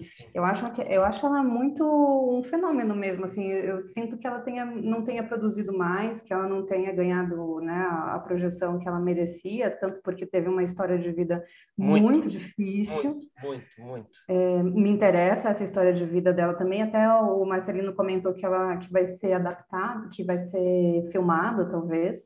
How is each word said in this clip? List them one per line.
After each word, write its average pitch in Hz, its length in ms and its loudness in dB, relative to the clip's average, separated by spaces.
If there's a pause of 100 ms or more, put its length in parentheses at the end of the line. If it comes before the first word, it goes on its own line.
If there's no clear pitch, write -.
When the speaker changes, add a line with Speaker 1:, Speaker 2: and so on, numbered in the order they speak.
(320)
Speaker 1:
Eu 175 100 -4
acho 202 300 0
que, - 80 -8
eu 190 240 2
acho 208 220 0
ela 285 160 2
muito 262 420 0
um 277 580 4
fenômeno 277 520 0
mesmo, 190 320 -2
assim, 196 200 -4
eu, 190 320 -2
eu 185 60 -8
sinto 226 320 -8
que - 100 -8
ela 240 140 -6
tenha, 247 240 -6
não 226 400 -2
tenha 233 180 -4
produzido 208 540 -2
mais, 196 460 -2
que - 100 -8
ela 190 160 0
não 196 160 -2
tenha 190 280 -2
ganhado, 175 680 0
né, 165 140 -4
a, 175 400 -2
a 175 40 -4
projeção 175 600 -2
que 180 100 -8
ela 175 100 -2
merecia, 180 720 -2
tanto - 320 -6
porque 185 220 -6
teve 180 240 0
uma 185 140 2
história 180 360 0
de 170 140 -4
vida 170 320 -2 (320)
Speaker 2:
Muito, 202 280 6
Speaker 1:
muito 269 240 4
difícil. 196 720 -4
Speaker 2:
muito, 294 180 -4 (220)
muito, 135 240 -8 (140)
muito. 120 280 -12 (200)
Speaker 1:
É, 180 340 2
me 185 260 4
interessa 202 600 4
essa 202 140 -2
história 185 280 4
de 175 140 -2
vida 180 260 2
dela 175 220 2
também, 185 260 -2
até 220 260 2
o 214 380 4
Marcelino 190 500 -2
comentou 190 380 0
que 185 140 -6
ela, 185 320 0
que 180 120 -12
vai 180 160 4
ser 185 280 -2
adaptado, 185 720 -4
que - 160 -10
vai 180 140 0
ser 180 720 2
filmado, 180 580 2
talvez, 165 560 -2